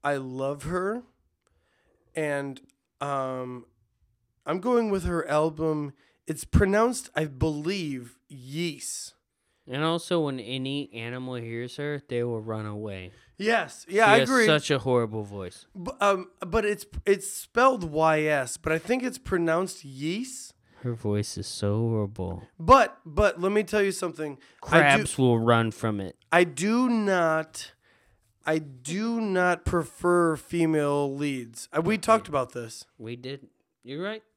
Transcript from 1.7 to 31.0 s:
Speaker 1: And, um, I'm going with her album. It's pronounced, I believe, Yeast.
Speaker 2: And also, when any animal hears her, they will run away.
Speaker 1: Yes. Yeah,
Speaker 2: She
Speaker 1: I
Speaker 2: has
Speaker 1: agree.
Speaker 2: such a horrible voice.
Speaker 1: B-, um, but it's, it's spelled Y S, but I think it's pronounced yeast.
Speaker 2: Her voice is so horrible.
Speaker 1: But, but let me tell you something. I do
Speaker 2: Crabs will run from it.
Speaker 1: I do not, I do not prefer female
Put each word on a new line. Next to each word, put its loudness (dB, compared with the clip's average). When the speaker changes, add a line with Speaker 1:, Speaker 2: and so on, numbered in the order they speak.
Speaker 1:
And, -4
um, -4
I'm -2
going 2
with 0
her 0
album. 0
It's -6
pronounced, 4
I 2
believe, -4
Yeast. -8
Speaker 2:
And -4
also, 0
when -4
any -6
animal -8
hears -8
her, -6
they -2
will -4
run -6
away. -10
Speaker 1:
Yes. -2
Yeah, 4
Speaker 2:
She 8
Speaker 1:
I 10
Speaker 2:
has 2
Speaker 1:
agree. 6
Speaker 2:
such 2
a 4
horrible 0
voice. -12
Speaker 1:
B-, -8
um, 2
but 0
it's, -2
it's 2
spelled 2
Y 4
S, 0
but -4
I 0
think 0
it's -4
pronounced 0
yeast. -8
Speaker 2:
Her -4
voice -2
is -8
so -2
horrible. -2
Speaker 1:
But, 6
but 0
let 0
me 2
tell 0
you 0
something. -8
I -12
do -10
Speaker 2:
Crabs 4
will 6
run 4
from -4
it. -10
Speaker 1:
I 6
do 0
not, 0
I 0
do -4
not 0
prefer 2
female 0